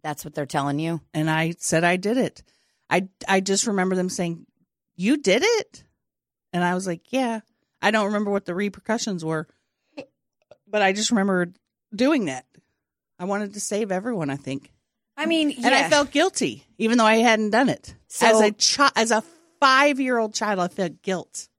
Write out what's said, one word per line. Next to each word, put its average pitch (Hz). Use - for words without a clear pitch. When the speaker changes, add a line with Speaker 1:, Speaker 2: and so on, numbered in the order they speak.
Speaker 1:
That's 151
what 151
they're 151
telling 143
you? 165
Speaker 2:
And 156
I 160
said, 165
"I 175
did 202
it." 208
I, 190
I 190
just 196
remember 185
them 185
saying, 170
"You 220
did 220
it?" 440
And 175
I 175
was 185
like, 175
"Yeah." 240
I 196
don't 214
remember 208
what 202
the 175
repercussions 202
were, 160
but 208
I 196
just 214
remember 190
doing 254
that. 131
I 180
wanted 202
to 208
save 208
everyone, 185
I 135
think. 135
Speaker 1:
I 294
mean, 320
Speaker 2:
And 247
I 269
Speaker 1:
yeah. 277
Speaker 2:
felt 285
guilty, 269
even 226
though 226
I 220
hadn't 220
done 233
it. -
Speaker 1:
So -
Speaker 2:
As 220
a 214
chi-, -
as 226
a 220
five-year-old 262
child, 208
I 175
felt 180
guilt. -